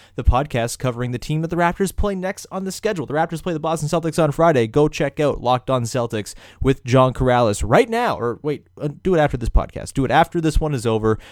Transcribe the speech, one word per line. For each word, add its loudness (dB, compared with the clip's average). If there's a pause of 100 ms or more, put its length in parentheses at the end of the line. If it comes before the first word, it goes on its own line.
(160)
the -6
podcast 0
covering -4
the -6
team -4
that -4
the -6
Raptors -2
play -2
next -8
on -8
the -6
schedule. -4
The -6
Raptors -2
play -6
the -4
Boston -4
Celtics 0
on 0
Friday. 4
Go 2
check -4
out 0
Locked 0
On 0
Celtics -4 (280)
with 2
John 4
Corrales 2
right 4
now. -2
Or -4
wait, -6 (140)
uh, -4 (140)
do 2
it 4
after 2
this -4
podcast. -2
Do 0
it -4
after 2
this 0
one 0
is -2
over. 2 (140)